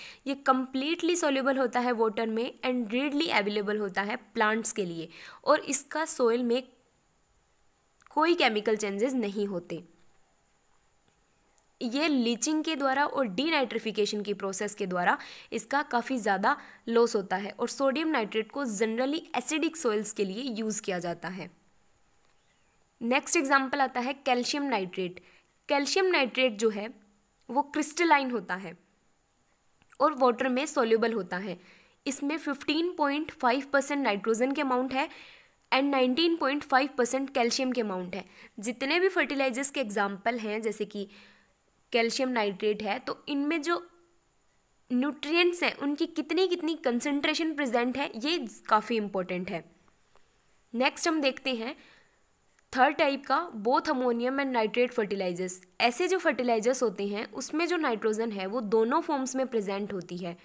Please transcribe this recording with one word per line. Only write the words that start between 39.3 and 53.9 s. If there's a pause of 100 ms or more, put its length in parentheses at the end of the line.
के
एग्जांपल
हैं,
जैसे
कि (840)
कैल्शियम
नाइट्रेट
है,
तो (100)
इनमें
जो (1080)
न्यूट्रिएंट्स
हैं,
उनकी
कितनी
कितनी
कंसंट्रेशन
प्रेजेंट
है,
ये (300)
काफ़ी
इंपॉर्टेंट
है। (1120)
नेक्स्ट
हम
देखते
हैं (960)
थर्ड
टाइप
का, (260)
both